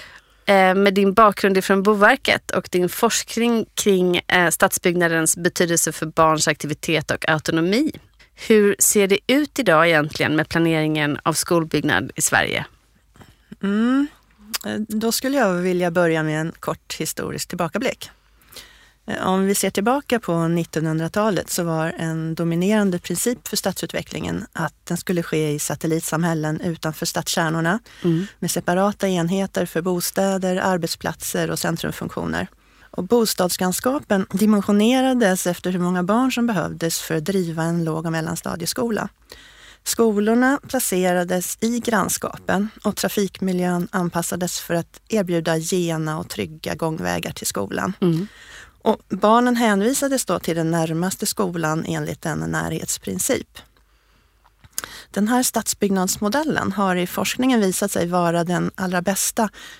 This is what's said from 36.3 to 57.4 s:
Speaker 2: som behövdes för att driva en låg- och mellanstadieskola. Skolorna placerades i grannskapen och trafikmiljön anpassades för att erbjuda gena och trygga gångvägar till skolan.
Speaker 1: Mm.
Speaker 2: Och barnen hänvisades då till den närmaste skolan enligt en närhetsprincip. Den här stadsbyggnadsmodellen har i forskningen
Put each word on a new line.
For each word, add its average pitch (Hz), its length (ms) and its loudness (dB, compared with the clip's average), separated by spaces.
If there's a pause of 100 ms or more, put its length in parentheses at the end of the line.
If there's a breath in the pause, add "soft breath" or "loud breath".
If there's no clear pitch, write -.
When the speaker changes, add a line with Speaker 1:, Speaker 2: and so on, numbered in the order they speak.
Speaker 2:
som 240 160 0
behövdes 165 520 -2
för - 160 -4
att 156 100 -2
driva 165 380 -2
en 170 200 0
låg- 160 220 -4
och 165 60 -2
mellanstadieskola. 170 1000 -4 (720 loud breath)
Skolorna 233 840 2
placerades 180 920 0
i 233 180 -2
grannskapen 202 920 -2 (140)
och 208 120 0
trafikmiljön 180 960 -2
anpassades 175 680 -4
för - 140 -6
att - 340 -4
erbjuda 175 500 0
gena 160 640 -2
och 175 100 -10
trygga 160 460 -6
gångvägar 90 560 -4
till - 160 -10
skolan. - 540 -4
Speaker 1:
Mm. 175 260 2 (540 loud breath)
Speaker 2:
Och 214 160 2 (120)
barnen 233 460 4
hänvisades 240 680 2
då 180 140 0
till 170 160 -2
den 165 160 0
närmaste 165 540 -2
skolan 170 640 -2
enligt 160 380 -6
en 156 140 -4
närhetsprincip. 165 1160 -4 (1500 loud breath)
Den 208 160 -2
här 247 160 0
stadsbyggnadsmodellen 208 1300 -2
har 196 240 0
i 180 120 -2
forskningen 247 540 0